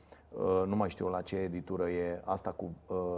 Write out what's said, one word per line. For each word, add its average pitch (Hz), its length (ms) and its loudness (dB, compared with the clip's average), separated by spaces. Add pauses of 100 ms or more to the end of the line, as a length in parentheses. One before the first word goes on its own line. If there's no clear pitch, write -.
(280)
uh, 92 400 2
nu 101 80 2
mai 104 120 4
știu 92 200 -2
la 90 120 0
ce 92 160 -4
editură 90 520 0
e 87 360 0
asta 92 260 0
cu, 90 200 -4 (160)
uh, 92 100 -4 (220)